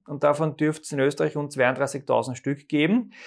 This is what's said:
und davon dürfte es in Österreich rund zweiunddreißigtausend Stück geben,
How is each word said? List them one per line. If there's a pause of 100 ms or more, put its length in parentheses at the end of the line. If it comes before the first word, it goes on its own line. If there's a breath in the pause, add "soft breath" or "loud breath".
und
davon
dürfte
es
in
Österreich
rund
zweiunddreißigtausend
Stück
geben, (140 loud breath)